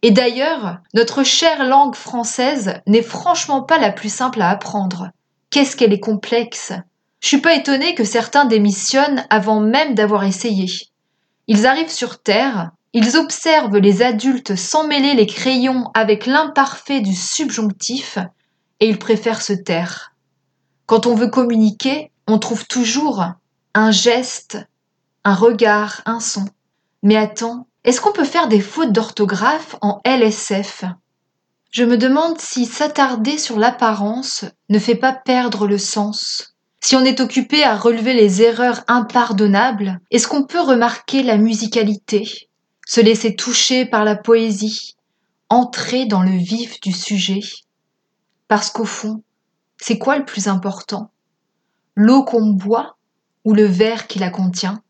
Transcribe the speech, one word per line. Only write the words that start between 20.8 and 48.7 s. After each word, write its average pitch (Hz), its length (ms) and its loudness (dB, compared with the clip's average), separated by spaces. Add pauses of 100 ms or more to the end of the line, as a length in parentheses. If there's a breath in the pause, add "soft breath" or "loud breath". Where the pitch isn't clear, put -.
Quand 226 220 2
on 240 80 2
veut 233 140 2
communiquer, 240 840 0 (160)
on 220 100 2
trouve 220 300 -6
toujours 233 580 -2 (480)
un 220 160 4
geste, 233 680 0 (640)
un 202 100 2
regard, 208 720 2
un 226 140 -4
son. 202 260 -6 (560)
Mais 208 140 6
attends, 233 500 -2 (200)
est-ce 247 160 0
qu'on 415 120 2
peut 349 100 0
faire 320 240 0
des 214 140 4
fautes 277 300 -2
d'orthographe 220 920 -2
en 202 220 -2
L 254 180 2
S 214 400 0
F ? - 220 -10 (880)
Je 240 140 0
me 240 120 4
demande 294 420 0
si - 260 -4
s'attarder 277 760 -2
sur 233 180 -6
l'apparence 226 880 -2 (240)
ne 208 80 4
fait 226 180 2
pas 262 180 0
perdre 247 520 -2
le 202 140 0
sens. - 720 -6 (300)
Si - 140 2
on 262 80 4
est 262 160 2
occupé 277 440 0
à 233 120 4
relever 226 380 0
les 208 300 6
erreurs 233 440 2
impardonnables, 214 1120 2 (120)
est-ce - 160 2
qu'on 285 160 0
peut 339 180 -2
remarquer 254 600 0
la 226 140 2
musicalité, 214 1120 -2 (380)
se - 160 2
laisser 220 340 4
toucher 254 520 0
par 220 160 0
la 214 120 2
poésie, 220 800 0 (540)
entrer 247 560 -2
dans 208 160 0
le 185 160 2
vif 220 440 -6
du 196 100 -4
sujet ? 190 480 -2 (1080)
Parce 208 220 0
qu'au 226 160 -6